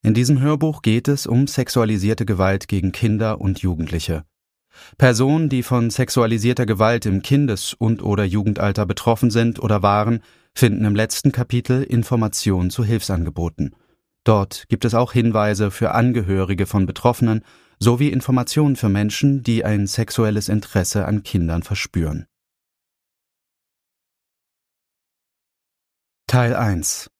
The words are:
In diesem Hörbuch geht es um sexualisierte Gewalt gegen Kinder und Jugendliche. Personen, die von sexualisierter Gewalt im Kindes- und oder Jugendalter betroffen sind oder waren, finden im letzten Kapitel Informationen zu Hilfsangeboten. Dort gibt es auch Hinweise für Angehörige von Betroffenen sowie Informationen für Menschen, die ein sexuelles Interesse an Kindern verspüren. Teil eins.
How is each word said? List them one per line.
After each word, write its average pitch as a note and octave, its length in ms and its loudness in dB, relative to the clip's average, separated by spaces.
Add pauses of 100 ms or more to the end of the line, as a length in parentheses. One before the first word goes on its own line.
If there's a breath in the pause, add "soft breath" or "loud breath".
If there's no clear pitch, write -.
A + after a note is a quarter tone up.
In A2 100 2
diesem B2+ 260 4
Hörbuch D3+ 440 0
geht A2 240 0
es C#3 180 0
um B2+ 220 2
sexualisierte A2 800 0
Gewalt F#2+ 400 0
gegen G2 240 -2
Kinder G#2+ 500 -2
und F#2+ 220 -2
Jugendliche. E2 600 -4 (760 loud breath)
Personen, C3+ 520 4
die B2+ 140 -2
von A#2 260 0
sexualisierter A#2+ 760 0
Gewalt A2 400 0
im G2 160 0
Kindes- C3+ 520 0
und A2+ 300 -2
oder G#2 200 0
Jugendalter G2+ 600 0
betroffen A2+ 460 0
sind A2+ 280 0
oder G#2+ 220 0
waren, G#2 400 2 (320 soft breath)
finden G#2+ 320 2
im G#2 100 2
letzten A2 360 0
Kapitel B2 520 -2
Informationen G#2+ 880 0
zu A#2+ 120 -2
Hilfsangeboten. E2+ 920 -2 (480 soft breath)
Dort G#2 460 0
gibt A#2+ 160 -2
es A2 80 0
auch A#2+ 200 0
Hinweise G#2+ 580 2
für - 200 -2
Angehörige F#2+ 760 0
von G2 180 2
Betroffenen A2+ 580 0 (360 soft breath)
sowie A#2+ 300 2
Informationen C3 680 0
für G#2+ 140 0
Menschen, G#2+ 540 0
die A2+ 220 0
ein G#2 220 0
sexuelles G#2+ 600 -2
Interesse G2+ 560 0
an G#2 180 -2
Kindern E2+ 400 -2
verspüren. - 640 -4 (4000)
Teil B2 280 2
eins. G2+ 540 -4 (100)